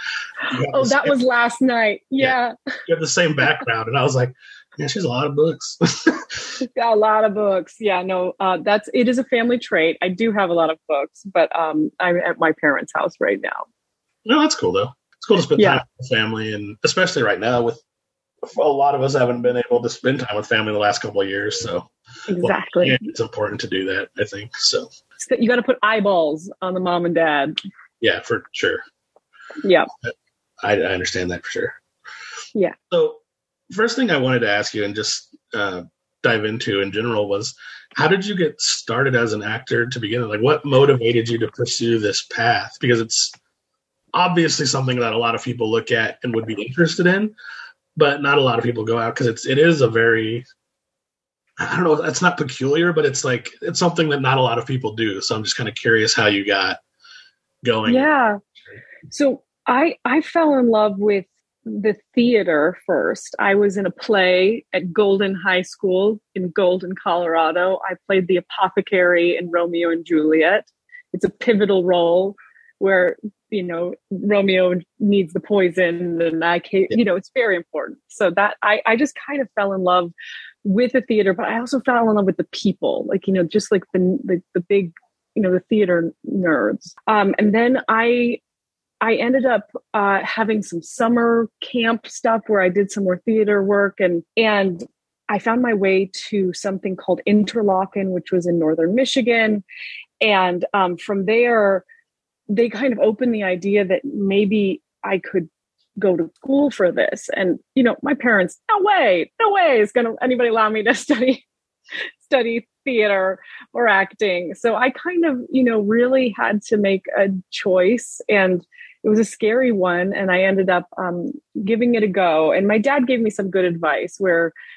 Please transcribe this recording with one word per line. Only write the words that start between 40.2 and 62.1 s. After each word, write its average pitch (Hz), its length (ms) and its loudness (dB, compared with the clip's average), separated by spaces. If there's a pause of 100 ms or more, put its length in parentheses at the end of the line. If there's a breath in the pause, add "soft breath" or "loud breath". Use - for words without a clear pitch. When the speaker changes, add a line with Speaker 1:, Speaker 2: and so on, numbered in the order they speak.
Speaker 1:
with? 110 80 -4
Like, 104 100 -4
what 151 240 2
motivated 127 640 4
you 117 120 -2
to 113 100 -2
pursue 117 500 -2
this 104 280 -2
path? - 520 0
Because 120 220 2
it's - 280 -4 (840)
obviously 170 520 2
something 127 360 -2
that 117 100 -2
a 110 60 -2
lot 117 180 0
of 110 80 -8
people 117 260 -4
look 113 220 0
at 113 320 -2
and 123 100 -4
would 113 120 -2
be 113 80 -6 (120)
interested 165 420 0
in, 208 280 0 (600 loud breath)
but 143 240 2
not 143 160 2
a 143 40 4
lot 123 160 2
of 117 60 -2
people 117 220 -2
go 113 140 0
out 117 180 -4
'cause 131 100 0
it's, 113 180 -4
it 135 120 0
is 160 240 4
a 117 80 4
very, 113 560 0 (1120)
I - 160 -6
don't 175 80 0
know, 151 200 2
it's 156 180 -4
not 175 160 0
peculiar, 147 560 0
but 151 120 0
it's 131 180 -2
like, 123 280 -4 (100)
it's 170 180 -6
something 170 300 0
that 143 120 0
not 131 160 2
a 131 40 2
lot 120 160 2
of 120 80 -6
people 127 300 -4
do. 104 260 -2
So - 140 -4
I'm 110 80 -6
just - 140 -4
kinda 110 140 -6
curious 110 420 2
how 110 140 2
you 101 180 0
got 95 340 0 (840 loud breath)
going. 220 300 2
Speaker 2:
Yeah. 262 460 2 (720 loud breath)
So 277 320 0 (240)
I, 269 360 2
I 262 180 2
fell 302 360 2
in 247 120 4
love 214 280 2
with 202 280 0 (400)
the 208 300 -2 (180)